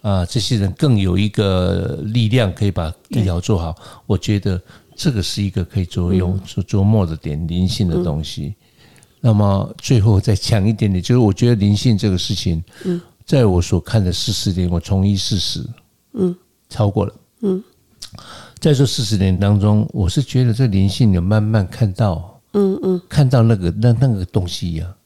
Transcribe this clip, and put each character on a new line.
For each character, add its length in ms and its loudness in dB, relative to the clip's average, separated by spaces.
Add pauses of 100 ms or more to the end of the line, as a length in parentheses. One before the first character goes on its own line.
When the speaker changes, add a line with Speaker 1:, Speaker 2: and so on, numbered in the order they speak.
Speaker 1:
啊， 240 0
这 120 -4
些 200 -2
人 140 0
更 260 2
有 180 0
一 140 0
个 720 0
力 240 0
量 240 2
可 140 -2
以 40 2
把 220 -6 (160)
医 120 -2
疗 200 0
做 180 0
好， 140 -6
Speaker 2:
对。 100 -14 (240)
Speaker 1:
我 120 0
觉 200 -2
得 220 -2 (340)
这 160 -2
个 120 -2
是 200 -4
一 60 -2
个 160 -4
可 160 -4
以 60 -2
琢 260 -2
用-， 240 0
Speaker 2:
嗯。 100 -4
Speaker 1:
琢-， 180 -6
琢 180 0
磨 240 4
的 100 -6
点， 320 -6
灵 180 0
性 220 0
的 160 -2
东 180 -4
西。 220 -10
Speaker 2:
嗯。 100 -10 (680)
Speaker 1:
那 120 2
么 460 0
最 220 0
后 200 4
再 160 0
讲 320 0
一 40 0
点 200 0
点， 100 0
就 120 0
是 40 4
我 140 4
觉 160 2
得 60 4
灵 200 2
性 220 2
这 140 0
个 80 0
事 160 -4
情， 280 -2 (220)
Speaker 2:
嗯。 160 -2 (240)
Speaker 1:
在 220 2
我 160 2
所 180 0
看 240 0
的 80 0
四 200 -4
十 200 -2
年， 160 0
我 100 0
从 280 0
医 100 2
四 220 -2
十， 260 -6 (480)
Speaker 2:
嗯。 240 -2 (320)
Speaker 1:
超 220 0
过 160 -2
了。 80 -12 (260)
Speaker 2:
嗯。 220 -2 (1000)
Speaker 1:
在 140 4
这 100 4
四 180 -2
十 140 -2
年 220 2
当 200 4
中， 340 2
我 160 -2
是 140 0
觉 220 0
得 80 2
这 140 0
灵 200 2
性 260 2
有 80 2
慢 220 2
慢 240 0
看 240 -2
到， 480 -4 (140)
Speaker 2:
嗯， 300 0
嗯。 260 0
Speaker 1:
看 200 2
到 140 4
那 140 4
个， 140 -2 (100)
那， 180 4
那 100 2
个 180 0
东 200 -2
西 280 -6
呀。 200 -8 (100)